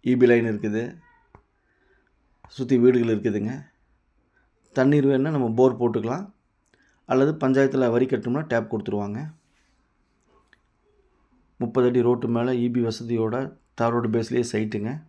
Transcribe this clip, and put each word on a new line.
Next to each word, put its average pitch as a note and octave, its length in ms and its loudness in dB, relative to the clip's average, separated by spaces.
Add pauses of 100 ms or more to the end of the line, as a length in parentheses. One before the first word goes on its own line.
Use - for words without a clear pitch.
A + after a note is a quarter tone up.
(100)
இ - 100 4
பி B2 60 8
லைன் A#2+ 240 4
இருக்குது. G#2+ 320 -4 (1700)
சுத்தி B2+ 300 0
வீடுகள் A#2+ 360 4
இருக்குதுங்க. G#2 360 -4 (1200)
தண்ணீர் C#3 340 4
வேணும்னா C#3 240 2
நம்ம C3 280 0
போர் B2+ 220 6
போட்டுக்கலாம். A#2+ 440 -2 (800)
அல்லது C3+ 280 2 (100)
பஞ்சாயத்துல C3 480 2
வரி B2 160 2
கட்டணும்னா C3 460 -4
டேப் A2+ 200 -2
கொடுத்துருவாங்க. G#2 460 -6 (2500)
முப்பது B2 320 0
அடி B2 200 2
ரோட்டு B2 200 0
மேலே A#2+ 260 -2 (140)
இ A#2+ 40 -4
பி A#2+ 160 -2
வசதியோட A#2 640 -4 (220)
தார் A#2 180 0
ரோடு A#2 180 -2
பேஸ்லேயே A#2 420 -2
சைட்டுங்க. A2 380 -4 (180)